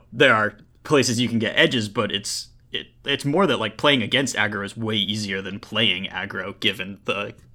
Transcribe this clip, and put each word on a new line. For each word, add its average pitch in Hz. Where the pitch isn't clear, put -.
there 127
are 107
places 123
you 120
can 117
get 107
edges, 123
but 107
it's, -
it, -
it's 139
more 175
that, 117
like, 107
playing 143
against 120
aggro 104
is 98
way 110
easier 101
than 98
playing 98
aggro, 98
given 95
the, 104